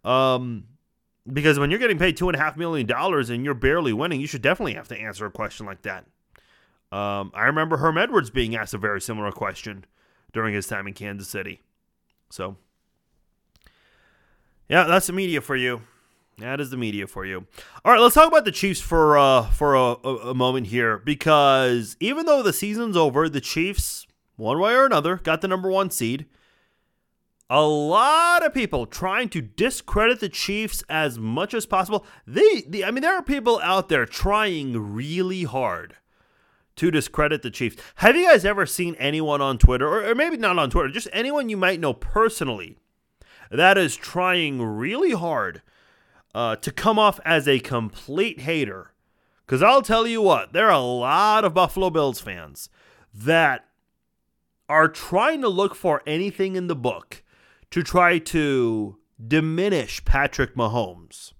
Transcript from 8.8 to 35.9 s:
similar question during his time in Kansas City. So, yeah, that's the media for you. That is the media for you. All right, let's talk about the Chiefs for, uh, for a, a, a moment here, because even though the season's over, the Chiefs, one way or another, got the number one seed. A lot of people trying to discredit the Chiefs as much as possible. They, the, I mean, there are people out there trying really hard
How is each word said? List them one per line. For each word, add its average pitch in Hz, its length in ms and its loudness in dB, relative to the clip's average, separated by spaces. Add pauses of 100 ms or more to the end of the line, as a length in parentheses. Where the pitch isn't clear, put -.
similar 104 320 -6
question 98 520 -10 (480)
during 110 220 -2
his 101 120 -4
time 98 200 -8
in 98 80 -12
Kansas 101 340 -12
City. 95 340 -10 (680)
So, - 260 -10 (2000)
yeah, 175 160 6
that's 175 240 2
the 180 40 -6
media 180 280 -2
for 135 160 -4
you. 123 260 -2 (560)
That 123 200 -8
is 139 120 -8
the 127 80 -8
media 104 280 -6
for 95 200 -12
you. 95 200 -10 (380)
All 220 80 6
right, 226 80 6
let's 240 140 6
talk 311 120 8
about 311 200 4
the 190 60 -4
Chiefs 190 280 -4
for, 156 380 4
uh, 131 320 4
for 143 240 2
a, 123 280 2
a, 131 140 -4 (140)
a 131 40 -4
moment 127 340 0
here, 113 280 0
because 135 1040 2
even 285 240 -2
though 294 180 4
the 202 120 2
season's 208 420 -4
over, 156 320 2
the 139 140 -4
Chiefs, - 640 -6 (300)
one 110 220 -2
way 202 140 2
or 262 140 4
another, 175 300 0
got 160 260 -2
the 190 60 -4
number 185 220 -2
one 190 200 0
seed. 127 340 -6 (1300)
A 143 120 4
lot 233 800 4
of 311 120 0
people 165 320 -4
trying 196 440 -4
to 160 120 -6
discredit 226 760 0
the 196 100 -4
Chiefs 208 580 -6
as 151 300 -2
much 120 340 -4
as 226 140 -4
possible. 190 400 -2 (200)
They, 311 400 4
the, 160 200 -6
I 208 40 -2
mean, 254 120 -4
there 349 140 2
are 359 60 -4
people 240 360 0
out 185 320 0
there 131 160 2
trying 147 880 -2
really 180 480 -4
hard 113 540 -4 (800)